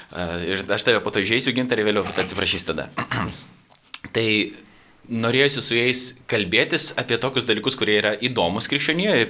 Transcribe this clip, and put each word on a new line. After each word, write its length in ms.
E, 400
ir 160
aš 160
tave 160
po 100
to 100
įžeisiu, 360
Gintarai, 320
vėliau, 160
kad 220
atsiprašys 420
tada. 280
<clears throat> 1160
Tai 160
norėjosi 540
su 120
jais 260
kalbėtis 680
apie 220
tokius 260
dalykus, 320
kurie 220
yra 160
įdomus 560
krikščionijoje, 600